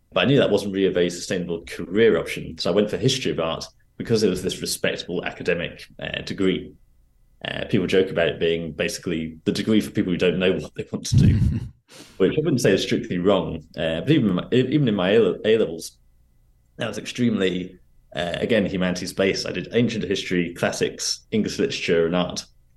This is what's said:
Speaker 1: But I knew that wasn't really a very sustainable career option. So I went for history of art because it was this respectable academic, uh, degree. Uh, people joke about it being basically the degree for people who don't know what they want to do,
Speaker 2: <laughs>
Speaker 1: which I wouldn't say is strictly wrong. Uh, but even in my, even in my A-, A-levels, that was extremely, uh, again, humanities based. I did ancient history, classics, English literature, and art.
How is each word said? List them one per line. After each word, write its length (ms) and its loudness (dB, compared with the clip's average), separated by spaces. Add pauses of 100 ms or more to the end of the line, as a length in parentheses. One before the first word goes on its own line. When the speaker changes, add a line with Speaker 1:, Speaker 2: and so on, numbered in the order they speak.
(120)
Speaker 1:
But 100 2
I 40 4
knew 120 6
that 120 4
wasn't 220 0
really 140 2
a 60 2
very 180 2
sustainable 560 -6
career 500 2
option. 400 -6
So 140 -4
I 40 0
went 140 2
for 80 -4
history 360 0
of 80 -4
art 260 -4 (320)
because 240 0
it 60 4
was 140 -2
this 180 -6
respectable 640 -4
academic, 600 -4 (120)
uh, 220 -8
degree. 500 -2 (720)
Uh, 280 -6
people 160 2
joke 240 4
about 180 2
it 100 -4
being 320 0
basically 760 -4
the 60 2
degree 280 2
for 100 -4
people 220 -2
who 60 0
don't 200 2
know 140 4
what 220 -6
they 180 -10
want 140 -8
to 100 0
do, 240 6 (380)
Speaker 2:
<laughs> 400 -20
Speaker 1:
which 180 4
I 40 2
wouldn't 200 0
say 120 4
is 100 2
strictly 340 -2
wrong. 480 0 (100)
Uh, 280 -2
but 80 0
even 180 4
in 60 2
my, 180 -2
even 340 2
in 80 2
my 180 2
A-, 340 4
A-levels, 460 0 (840)
that 120 -4
was 100 -8
extremely, 800 -2 (360)
uh, 200 -4
again, 320 2
humanities 480 -2
based. 320 0
I 60 -6
did 200 -8
ancient 320 0
history, 480 -2
classics, 680 -4 (100)
English 280 -2
literature, 460 0
and 100 0
art. 300 -2 (320)